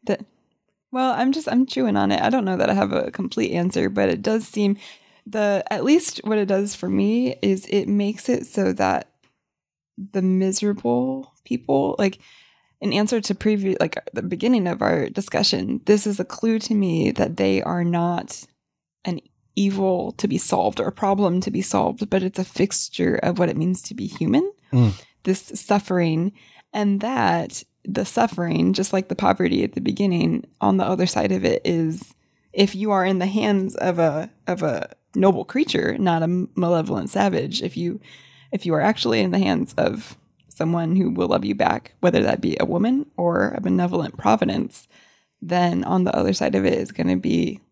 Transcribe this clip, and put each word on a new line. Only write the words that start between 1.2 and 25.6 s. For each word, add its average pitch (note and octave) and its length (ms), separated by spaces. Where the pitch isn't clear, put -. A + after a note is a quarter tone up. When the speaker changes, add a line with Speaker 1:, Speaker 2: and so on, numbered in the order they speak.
Speaker 1:
just, D#4 180
I'm B3 160
chewing A#3+ 300
on G2+ 160
it. - 100
I - 80
don't B3 140
know F#3 140
that - 120
I - 40
have G3 180
a - 180
complete - 420
answer, F3 360
but G3 220
it F3 120
does A3 240
seem, G3+ 300
the, G#3 440
at G3 140
least D4+ 400
what G#3+ 140
it G3+ 80
does G3+ 280
for F3+ 140
me G#3 540
is G3 280
it - 180
makes G3+ 400
it B3 180
so F#3+ 280
that F#2+ 340
the F#3+ 100
miserable G#3 1080
people, C#4 540
like, G3 200
in G3+ 120
answer G#3+ 300
to G3+ 120
previ-, G3 460
like, D#3+ 160
the - 100
beginning G3 440
of E3+ 160
our G#2 260
discussion, - 760
this G#3 200
is G3+ 140
a F#3 40
clue A3+ 360
to A3+ 140
me F3+ 360
that - 280
they - 240
are F3 220
not E3+ 600
an F3+ 160
evil G3 560
to - 160
be - 100
solved - 420
or - 60
a - 60
problem G3 480
to G3 100
be F#3+ 120
solved, G3+ 480
but F#3+ 120
it's F#3 160
a F#3 60
fixture - 720
of - 220
what F3 100
it - 80
means F3+ 260
to - 120
be - 120
human, E4+ 440
Speaker 2:
Mm. B2 200
Speaker 1:
this F#3+ 160
suffering, F3+ 800